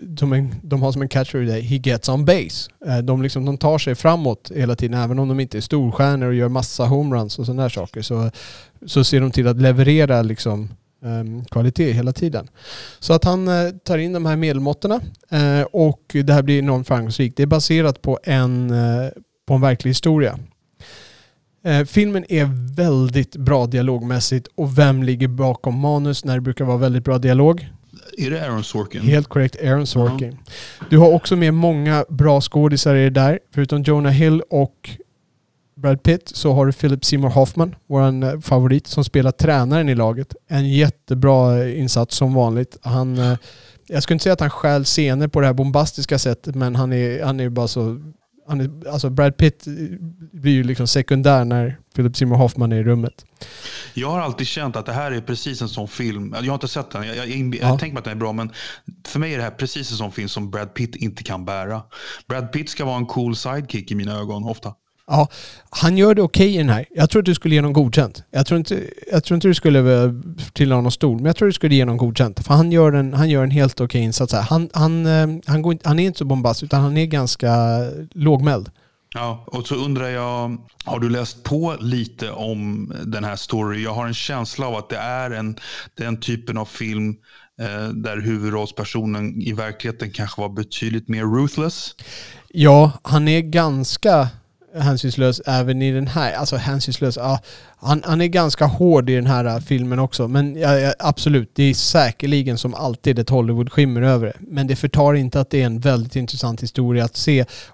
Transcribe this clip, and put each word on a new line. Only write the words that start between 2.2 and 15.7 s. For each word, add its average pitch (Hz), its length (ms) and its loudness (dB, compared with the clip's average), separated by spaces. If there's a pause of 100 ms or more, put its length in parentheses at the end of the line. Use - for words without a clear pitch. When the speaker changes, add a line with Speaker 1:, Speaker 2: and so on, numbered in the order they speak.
Speaker 1:
base." 147 460 0 (140)
Eh, 127 120 -2
de 127 240 0
liksom, 131 240 -4
de 139 120 -4
tar 151 200 2
sig 135 180 -2
framåt 160 600 0
hela 120 200 0
tiden, 120 240 -2
även 120 200 -2
om 135 80 0
de 131 120 -2
inte 131 180 -6
är 107 40 -4
storstjärnor 139 680 0
och 123 60 0
gör 123 160 2
massa 123 360 -2
homeruns 131 540 0
och 135 60 -4
såna 127 160 -4
här 127 80 0
saker, 107 320 -8
så, 117 300 -2 (540)
så 143 180 2
ser 131 180 2
de 131 100 0
till 123 160 0
att 123 140 2
leverera 131 600 4
liksom, 107 480 -4 (360)
ehm, 117 400 -8
kvalitet 127 460 0
hela 120 220 0
tiden. 143 340 -4 (520)
Så - 140 0
att 165 100 4
han, 185 240 2
eh, 175 220 0 (140)
tar 175 140 0
in 170 160 -4
de 170 120 -4
här 156 100 0
medelmåttorna, 156 680 -2 (280)
eh, 143 320 2
och 156 400 0 (220)